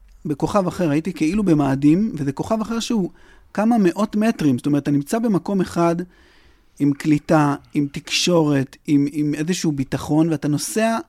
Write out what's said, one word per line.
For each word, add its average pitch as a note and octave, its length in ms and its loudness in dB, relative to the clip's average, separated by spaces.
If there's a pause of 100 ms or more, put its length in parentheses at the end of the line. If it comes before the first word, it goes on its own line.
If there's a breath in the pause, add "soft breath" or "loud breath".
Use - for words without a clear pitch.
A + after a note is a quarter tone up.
(240)
בכוכב E3+ 420 -2
אחר, E3 240 -2
הייתי D#3+ 220 -2
כאילו F3 300 0
במאדים, D3+ 720 2
וזה C#3+ 180 -4
כוכב A3 280 -4
אחר A3+ 200 -4
שהוא G#3+ 300 -2 (440 soft breath)
כמה A3+ 240 2
מאות G3+ 380 0
מטרים, F3+ 420 0
זאת - 80 -6
אומרת, C#3+ 160 0
אתה D3 80 -2
נמצא C#3+ 280 0
במקום G3+ 420 0
אחד E3+ 360 0 (840 soft breath)
עם C#3+ 140 2
קליטה, D3 640 2 (200)
עם D3 180 0
תקשורת, D3+ 840 0 (100)
עם, C#3+ 260 2
עם D3+ 220 -2
איזשהו D#3+ 380 -2
ביטחון, D3 580 0
ואתה D3+ 180 -2
נוסע A3 500 -2 (100)